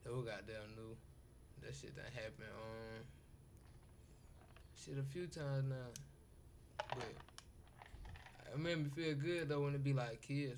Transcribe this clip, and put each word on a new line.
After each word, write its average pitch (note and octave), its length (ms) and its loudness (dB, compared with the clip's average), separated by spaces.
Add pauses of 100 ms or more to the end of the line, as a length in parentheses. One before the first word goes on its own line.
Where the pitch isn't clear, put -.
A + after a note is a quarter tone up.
That A#2+ 100 0
was B2+ 120 2
goddamn G#2+ 500 -4
new. A2+ 200 -8 (680)
That - 140 -4
shit - 200 -8
done G2 180 -6
happened, A2 420 -4
um, A2+ 480 -4 (1700)
shit C#3+ 220 -2
a C3+ 60 4
few E3+ 240 0
times C#3 420 4
now. B2+ 220 0 (840)
But - 260 2 (1500)
it C3 60 2
made E3+ 180 4
me D3 120 6
feel D#3 260 4
good, D#3+ 340 6
though, D3 140 8
when C#3+ 120 6
it C#3 80 4
be, C#3 100 10
like, A#2+ 280 6
kids, C#3 360 2